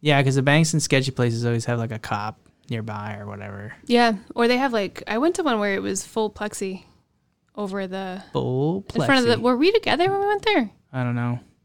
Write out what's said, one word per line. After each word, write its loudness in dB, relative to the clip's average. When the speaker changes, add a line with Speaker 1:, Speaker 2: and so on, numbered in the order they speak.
Speaker 1:
Yeah, 4
'cause 4
the 4
banks 4
and 2
sketchy 2
places 0
always 0
have, -2
like, -4
a -8
cop -6
nearby -8
or -14
whatever. -12
Speaker 2:
Yeah, 4
or 2
they 2
have, 0
like, -4
I -2
went 2
to -2
one 0
where 0
it -2
was -6
full -2
plexi -8
over -6
the -10
Speaker 1:
Full -2
Speaker 2:
in 0
front 4
of 2
the, 6
Speaker 1:
plexi. -4
Speaker 2:
were 2
we 4
together 2
when 0
we 0
went 0
there? 2
Speaker 1:
I -2
don't 0
know. -2